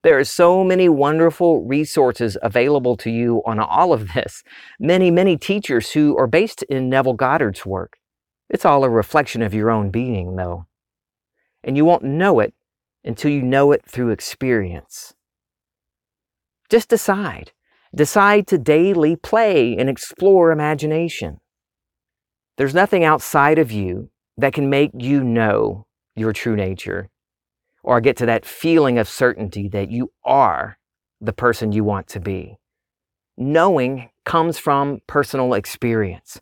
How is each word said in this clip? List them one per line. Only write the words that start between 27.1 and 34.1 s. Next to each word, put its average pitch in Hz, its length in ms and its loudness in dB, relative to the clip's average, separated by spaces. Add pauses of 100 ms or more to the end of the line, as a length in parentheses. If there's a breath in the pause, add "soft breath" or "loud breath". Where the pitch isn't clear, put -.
or 120 180 2
get 127 160 2
to 123 80 -2
that 113 200 0
feeling 151 520 0
of 110 100 0
certainty 104 640 -4
that 98 200 -6
you 120 220 -8 (120)
are 107 540 0 (440)
the 107 120 -6
person 117 380 -2
you 107 120 -2
want 101 240 -4
to - 120 -14
be. 98 380 -10 (800)
Knowing 135 720 0 (160)